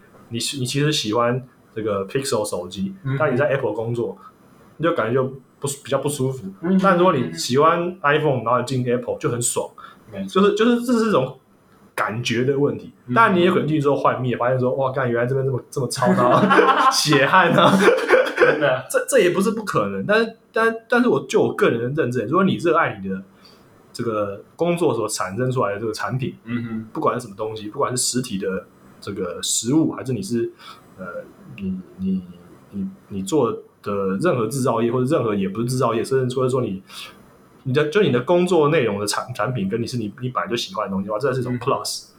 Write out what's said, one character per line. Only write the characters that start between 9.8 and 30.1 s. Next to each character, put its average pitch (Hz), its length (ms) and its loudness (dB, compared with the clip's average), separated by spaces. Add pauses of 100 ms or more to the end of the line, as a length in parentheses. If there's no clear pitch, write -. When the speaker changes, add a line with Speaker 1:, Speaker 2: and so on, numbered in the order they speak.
Speaker 2:
没 - 140 -8
错。 190 160 0
Speaker 1:
就 208 80 6
是， 196 60 0
就 220 100 2
是 240 160 2
这 247 120 0
是 226 160 2
一 - 20 2
种 131 280 0 (560)
感 107 280 -4
觉 117 200 0
的 135 160 2
问 143 180 0
题。 - 140 -14 (160)
Speaker 2:
嗯， 123 40 -6
嗯。 123 40 0
Speaker 1:
但 220 180 6
你 175 80 4
也 180 80 6
可 - 100 2
能 - 80 -2
进 156 100 0
去 147 40 2
之 143 80 4
后 139 60 4
幻 127 260 0
灭， 123 140 0
发 120 140 0
现 131 100 2
说 123 160 0
，“哇， 135 160 0
干， 127 180 -2
原 117 120 2
来 123 40 2
这 127 80 -2
边 135 120 0
这 135 60 0
么， 123 100 -4 (100)
这 - 80 -4
么 123 80 -2
糙， 123 200 0
然 190 100 4
后 123 240 4 (260)
<laughs> 277 240 4
血 143 340 4
汗 175 280 6
啊。” - 180 6 (680)
Speaker 2:
真 - 220 4
的。 131 300 0
Speaker 1:
这， - 180 0
这 277 120 4
也 175 100 6
不 160 120 0
是 226 100 2
不 214 120 -6
可 120 240 -2
能， 98 180 -4
但 202 140 2
是， 226 180 -2 (140)
但， 226 240 0 (140)
但 240 120 4
是 254 60 4
我 143 200 2
就 196 140 2
我 117 120 2
个 190 160 2
人 123 260 -2
的 156 80 0
认 120 80 -2
知， 123 140 -2
如 113 120 -4
果 196 60 4
你 185 120 2
热 156 220 2
爱 123 240 0
你 95 80 -8
的 95 140 -8 (680)
这 123 100 -8
个 104 400 -4 (120)
工 170 220 0
作 156 160 2
所 110 140 -2
产 95 300 -6
生 127 120 0
出 123 160 0
来 101 80 -2
的 101 60 -6
这 113 60 -6
个 107 80 -4
产 - 240 -4
品， - 260 -6
Speaker 2:
嗯， 117 260 -6
嗯。 110 220 -8
Speaker 1:
不 - 80 -8
管 120 180 0
是 120 80 -8
什 107 60 -16
么 98 40 -16
东 110 200 -8
西， 104 140 -10
不 107 100 -14
管 110 160 0
是 127 80 -2
实 127 180 -2
体 101 160 -6
的 95 300 -4 (320)
这 - 140 -12
个 92 280 -8
实 - 320 -2
物， 156 200 2
还 101 120 -10
是 131 80 -6